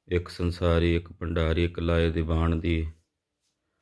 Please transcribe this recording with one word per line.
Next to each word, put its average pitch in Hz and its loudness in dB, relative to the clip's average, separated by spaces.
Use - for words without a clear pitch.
"ਇੱਕ 87 -2
ਸੰਸਾਰੀ, 85 2
ਇੱਕ 85 -4
ਭੰਡਾਰੀ, 82 0
ਇੱਕ 87 -6
ਲਾਏ 85 2
ਦੀਵਾਨ" 82 0
ਦੀ 80 -2